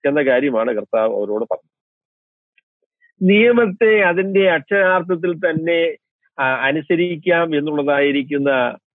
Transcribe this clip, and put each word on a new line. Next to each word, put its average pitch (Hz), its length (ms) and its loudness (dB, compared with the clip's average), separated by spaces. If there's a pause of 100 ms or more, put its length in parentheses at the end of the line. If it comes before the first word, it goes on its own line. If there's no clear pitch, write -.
എന്ന 147 140 0
കാര്യമാണ് 123 520 0
കർത്താവ് 110 420 -2
അവരോട് 104 280 -4
പറഞ്ഞത്. - 300 -10 (1500)
നിയമത്തെ 220 800 4
അതിന്റെ 190 480 0
അക്ഷരാർത്ഥത്തിൽ 180 840 0
തന്നെ, 165 600 -2 (440)
ആ, 131 160 -2
അനുസരിക്കാം 165 1000 -2
എന്നുള്ളതായിരിക്കുന്ന 143 1200 0 (220)